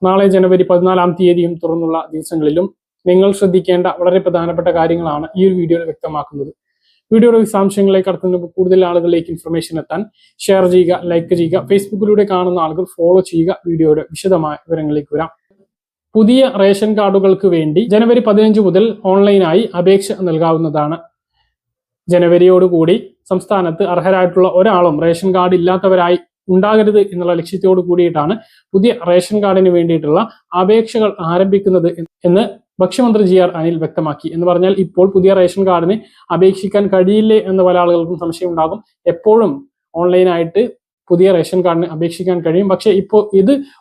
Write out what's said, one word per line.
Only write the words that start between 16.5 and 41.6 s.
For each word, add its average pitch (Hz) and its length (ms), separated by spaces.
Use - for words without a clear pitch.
റേഷൻ 202 380
കാർഡുകൾക്ക് 196 480
വേണ്ടി 160 340
ജനുവരി 226 400
പതിനഞ്ച് 214 400
മുതൽ 202 440
ഓൺലൈനായി 196 720
അപേക്ഷ 196 420
നൽകാവുന്നതാണ്. 160 800
ജനുവരിയോടുകൂടി 175 1000
സംസ്ഥാനത്ത് 185 520
അർഹരായിട്ടുള്ള 185 720
ഒരാളും 175 480
റേഷൻ 170 320
കാർഡ് 180 200
ഇല്ലാത്തവരായി 180 640
ഉണ്ടാകരുത് 208 520
എന്നുള്ള 180 320
ലക്ഷ്യത്തോടു 185 480
കൂടിയിട്ടാണ് 175 540
പുതിയ 208 220
റേഷൻ 180 340
കാർഡിന് 190 260
വേണ്ടിയിട്ടുള്ള 165 520
അപേക്ഷകൾ 214 500
ആരംഭിക്കുന്നത് 185 680
എന്ന് 180 180
ഭക്ഷ്യമന്ത്രി 214 420
ജി 185 140
ആർ 180 140
അനിൽ 170 260
വ്യക്തമാക്കി. 156 580
എന്ന് 170 120
പറഞ്ഞാൽ 180 320
ഇപ്പോൾ 180 360
പുതിയ 190 200
റേഷൻ 185 320
കാർഡിന് 180 300
അപേക്ഷിക്കാൻ 190 540
കഴിയില്ലേ 208 520
എന്ന് 190 240
പല 180 160
ആളുകൾക്കും 170 400
സംശയം 170 320
ഉണ്ടാകും. 165 320
എപ്പോഴും 175 600
ഓൺലൈനായിട്ട് 180 680
പുതിയ 185 220
റേഷൻ 175 320